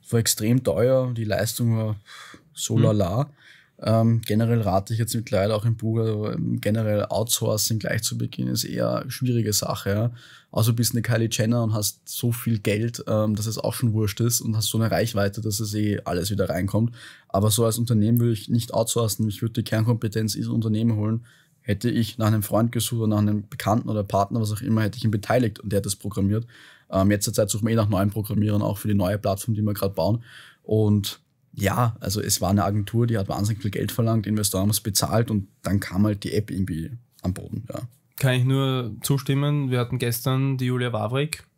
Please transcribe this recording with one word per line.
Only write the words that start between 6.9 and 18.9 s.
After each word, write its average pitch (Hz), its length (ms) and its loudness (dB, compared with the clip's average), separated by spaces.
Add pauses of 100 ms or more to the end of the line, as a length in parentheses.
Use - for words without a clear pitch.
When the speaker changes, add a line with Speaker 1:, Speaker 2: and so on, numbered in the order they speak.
Speaker 1:
Outsourcing 110 760 -2
gleich - 240 -4
zu - 120 -4
Beginn 117 320 -4
ist 117 160 -2
eher 60 380 -2
eine - 80 -10
schwierige 120 440 -2
Sache, - 360 -4
ja. 110 220 0 (400)
Außer 113 200 2
du 113 40 2
bist 117 180 0
eine 117 80 0
Kylie 113 300 0
Jenner 117 320 0
und 107 100 0
hast - 340 -4
so - 240 -4
viel 117 280 -2
Geld, 110 480 -2
ähm, 107 280 0
dass 107 120 -2
es 107 100 -6
auch - 160 -2
schon 113 200 0
wurscht 107 260 0
ist 117 220 0
und 113 140 -2
hast 110 120 0
so 110 100 -2
eine 113 140 2
Reichweite, 104 500 0
dass 107 180 -4
es 104 140 -4
eh 107 320 0
alles 87 240 -2
wieder 95 200 0
reinkommt. 101 440 0 (360)
Aber 104 200 2
so 113 160 2
als 113 140 0
Unternehmen 117 400 4
würde 120 140 2
ich - 160 -8
nicht 117 220 0
outsourcen. 110 580 0